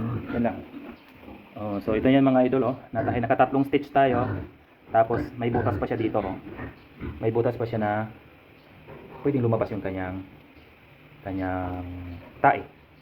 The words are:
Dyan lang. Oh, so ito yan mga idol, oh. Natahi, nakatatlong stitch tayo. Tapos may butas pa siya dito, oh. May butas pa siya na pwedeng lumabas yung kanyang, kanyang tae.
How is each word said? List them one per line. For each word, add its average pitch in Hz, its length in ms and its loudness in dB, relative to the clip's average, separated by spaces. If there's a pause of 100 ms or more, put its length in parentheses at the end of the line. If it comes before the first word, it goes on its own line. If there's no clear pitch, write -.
(320)
Dyan 240 160 0
lang. - 100 -4 (1000)
Oh, 104 240 -6
so 110 160 2
ito 131 80 2
yan 135 160 6
mga 127 240 6
idol, 123 240 2
oh. 135 40 -4 (200)
Natahi, 120 240 0
nakatatlong 131 480 2
stitch 143 240 0
tayo. 127 320 4 (720)
Tapos 113 240 4 (160)
may 120 160 -2
butas 113 240 0
pa 95 80 -2
siya 117 160 -2
dito, 110 240 0
oh. 92 160 -4 (800)
May 113 160 0
butas 120 240 0
pa 117 80 -2
siya 110 160 -2
na 104 80 0 (1400)
pwedeng 135 160 2
lumabas 113 320 2
yung 98 80 -8
kanyang, 95 400 -6 (1040)
kanyang 92 560 -4 (560)
tae. 135 240 4 (380)